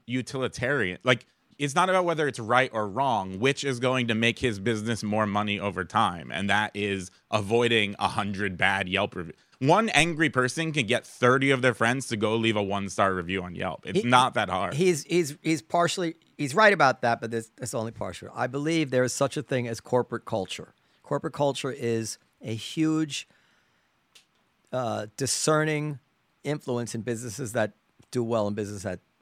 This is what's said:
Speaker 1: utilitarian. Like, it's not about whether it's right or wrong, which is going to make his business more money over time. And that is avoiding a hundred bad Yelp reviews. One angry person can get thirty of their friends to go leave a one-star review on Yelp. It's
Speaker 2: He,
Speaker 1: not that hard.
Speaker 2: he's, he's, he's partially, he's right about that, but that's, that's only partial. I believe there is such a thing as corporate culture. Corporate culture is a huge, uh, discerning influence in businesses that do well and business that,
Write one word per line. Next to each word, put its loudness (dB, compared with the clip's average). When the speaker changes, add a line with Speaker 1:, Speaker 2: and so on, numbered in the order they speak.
Speaker 1:
utilitarian. -2
Like, 4
it's -4
not 4
about 4
whether 0
it's -4
right 2
or 0
wrong, -2
which 2
is -2
going 0
to 0
make 2
his -2
business -2
more 0
money -2
over -4
time. 0
And -2
that 2
is -4
avoiding 2
a 0
hundred -4
bad 2
Yelp 0
reviews. -10
One 4
angry 2
person -2
can -2
get 0
thirty 2
of 2
their 4
friends 0
to -4
go 0
leave 2
a 2
one-star 0
review -4
on -10
Yelp. -8
It's -2
Speaker 2:
He, -2
Speaker 1:
not 6
that 0
hard. -2
Speaker 2:
he's, 2
he's, -2
he's -2
partially, 0
he's -4
right 6
about 4
that, 2
but -8
that's, -6
that's -10
only -4
partial. -10
I -2
believe -2
there 4
is -2
such 0
a -4
thing -2
as -6
corporate -2
culture. -6
Corporate -4
culture 0
is -4
a -6
huge, -2
uh, -4
discerning 0
influence -4
in -6
businesses -8
that 0
do 0
well 0
and -4
business -6
that, -6